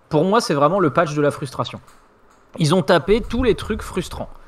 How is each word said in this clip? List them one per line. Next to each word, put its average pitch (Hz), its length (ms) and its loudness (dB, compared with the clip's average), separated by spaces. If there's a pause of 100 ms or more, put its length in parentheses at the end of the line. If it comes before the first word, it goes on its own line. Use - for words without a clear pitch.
(100)
Pour 156 120 4
moi, 196 180 4
c'est - 140 -2
vraiment 147 240 2
le 175 120 4
patch 165 220 0
de 147 80 -2
la 147 120 2
frustration. - 480 -8 (760)
Ils 147 160 2
ont 185 100 2
tapé 196 380 2
tous 240 220 -4
les 233 140 2
trucs - 260 -6
frustrants. - 480 -8 (180)